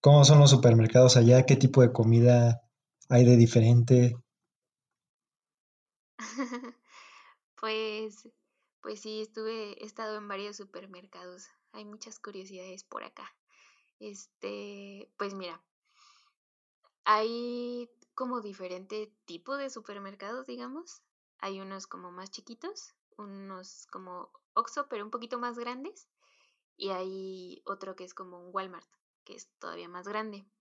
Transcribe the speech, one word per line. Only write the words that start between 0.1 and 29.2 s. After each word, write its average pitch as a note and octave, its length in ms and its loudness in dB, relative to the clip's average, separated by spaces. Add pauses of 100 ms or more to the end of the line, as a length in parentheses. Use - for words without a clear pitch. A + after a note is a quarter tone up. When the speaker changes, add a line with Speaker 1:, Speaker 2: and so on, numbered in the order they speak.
Speaker 1:
son D3 160 8
los C#3 120 8
supermercados A#2+ 640 6
allá? B2 280 6
¿Qué B2+ 120 4
tipo C3 240 4
de A#2+ 100 6
comida A#2+ 720 2 (480)
hay B2 160 6
de B2 120 8
diferente? A#2+ 800 4 (2000)
Speaker 2:
<laughs> A#3+ 600 -14 (800)
Pues, A3 720 -12 (520)
pues G#3+ 200 -16
sí, G#3+ 200 -14
estuve, A3 600 -14
he - 40 -20
estado G#3+ 320 -14
en G#3 100 -18
varios G3+ 300 -14
supermercados. F#3 920 -20 (240)
Hay G#3+ 140 -20
muchas G#3+ 340 -20
curiosidades F#3+ 640 -20
por - 200 -18
acá. - 300 -20 (640)
Este, G3+ 1200 -18
pues G3+ 160 -12
mira, F3 300 -18 (1400)
hay A#3+ 840 -6 (240)
como B3 280 -12
diferente F#3+ 720 -18 (120)
tipo E3+ 320 -16
de C4+ 120 -14
supermercados, G3+ 800 -18
digamos. B3+ 540 -20 (380)
Hay G3 220 -14
unos F#3+ 260 -18
como F3+ 240 -20
más F#3 200 -20
chiquitos, D#4+ 600 -20 (240)
unos G3 720 -20
como F#3 400 -20 (220)
Oxxo, C#4 360 -8
pero G#3 140 -12
un G#3+ 80 -18
poquito A#3+ 280 -14
más A#3+ 180 -12
grandes. B3+ 500 -16 (680)
Y G3 120 -12
hay F#3+ 760 -14
otro F#3+ 300 -14
que F#3 80 -20
es F3+ 100 -20
como F3+ 260 -20
un F3 140 -20
Walmart, F#3 340 -14 (360)